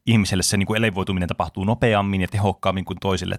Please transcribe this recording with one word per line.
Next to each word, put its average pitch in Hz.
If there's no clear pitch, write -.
ihmiselle 104
se, -
niinku, 98
elevoituminen 95
tapahtuu 90
nopeammin 101
ja 90
tehokkaammin 95
kuin 90
toisille 92